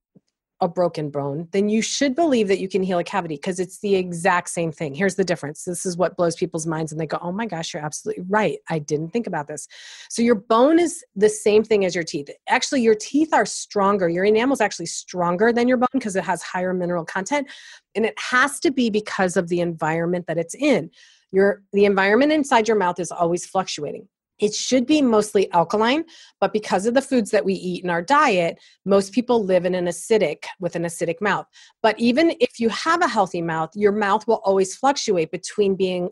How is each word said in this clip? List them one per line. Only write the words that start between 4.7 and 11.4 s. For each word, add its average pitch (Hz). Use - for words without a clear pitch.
thing. 143
Here's 185
the 190
difference. 156
This 180
is 175
what 180
blows 170
people's 170
minds 160
and 151
they 160
go, 160
"Oh 175
my 208
gosh, 165
you're 151
absolutely -
right. 196
I 165
didn't 156
think 233
about 156
this." 151
So -
your 233
bone 247
is 339
the 202
same 208